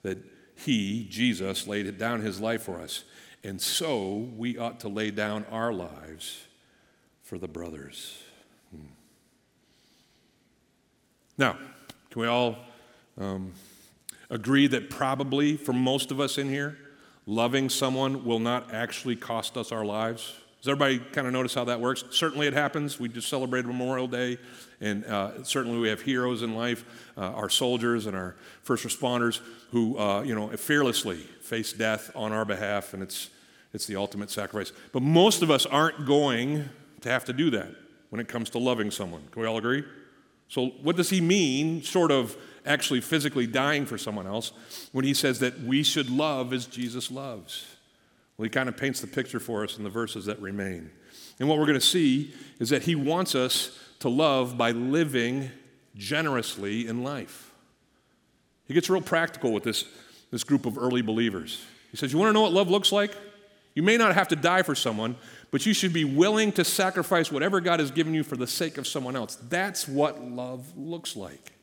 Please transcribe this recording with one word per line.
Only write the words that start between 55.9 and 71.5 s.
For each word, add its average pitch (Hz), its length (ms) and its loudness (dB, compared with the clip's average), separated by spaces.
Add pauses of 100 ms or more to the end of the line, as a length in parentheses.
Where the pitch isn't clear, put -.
generously 113 920 -2
in 117 160 -4
life. 131 480 -8 (1120)
He - 80 -10
gets 170 160 4
real 185 120 2
practical - 500 0
with 104 120 0
this, - 220 -2 (460)
this 117 120 -4
group 139 220 2
of 117 120 -2
early 123 240 2
believers. 110 600 0 (280)
He - 80 -12
says, 131 160 -2
"You 151 60 4
wanna 214 140 6
know 214 80 8
what 196 120 6
love 185 160 6
looks 196 220 4
like? 202 240 2 (580)
You 151 100 2
may 214 140 8
not 220 160 8
have 185 160 6
to 170 60 6
die 175 280 4
for 147 120 0
someone, 113 400 0 (360)
but - 140 0
you 214 80 4
should 190 200 2
be 165 100 2
willing 202 500 4
to 175 120 4
sacrifice 185 640 2
whatever 175 300 2
God 170 180 4
has 143 120 2
given 160 220 2
you 156 100 2
for - 120 -4
the 123 120 -2
sake 160 300 -2
of 135 100 -6
someone 131 280 -4
else. 117 220 -6 (120)
That's 190 380 -2
what 139 360 0
love 127 540 -10
looks 165 380 -10
like." 85 480 -12